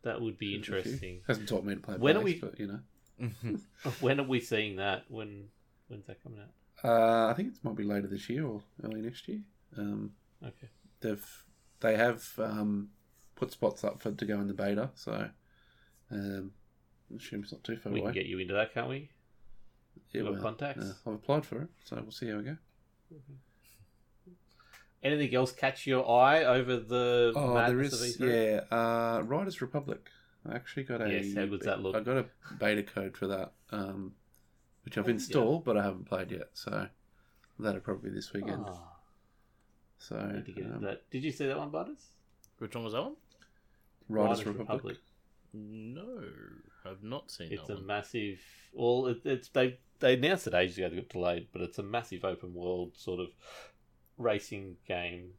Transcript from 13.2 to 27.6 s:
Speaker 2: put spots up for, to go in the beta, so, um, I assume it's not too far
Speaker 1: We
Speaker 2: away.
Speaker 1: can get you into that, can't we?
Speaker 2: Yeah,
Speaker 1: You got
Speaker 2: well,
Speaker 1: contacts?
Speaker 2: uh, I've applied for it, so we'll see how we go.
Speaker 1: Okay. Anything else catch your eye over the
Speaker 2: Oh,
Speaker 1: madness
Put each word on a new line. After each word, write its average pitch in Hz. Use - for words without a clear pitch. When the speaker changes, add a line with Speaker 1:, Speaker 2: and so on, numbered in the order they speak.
Speaker 2:
put -
spots -
up -
for, 104
to 104
go 104
in 101
the 98
beta, 101
so, 55
um, 98
I 113
assume -
it's -
not -
too 113
far -
Speaker 1:
We -
Speaker 2:
away. 98
Speaker 1:
can 95
get 85
you 92
into 92
that, 104
can't 123
we? 139
Speaker 2:
Yeah, 113
Speaker 1:
You -
got 98
Speaker 2:
well, 98
Speaker 1:
contacts? 113
Speaker 2:
uh, 98
I've 107
applied 143
for 127
it, 175
so -
we'll 110
see 120
how 107
we 104
go. 143
Speaker 1:
Okay. 139
Anything 143
else 127
catch -
your 127
eye 135
over 127
the 120
Speaker 2:
Oh, 135
Speaker 1:
madness 120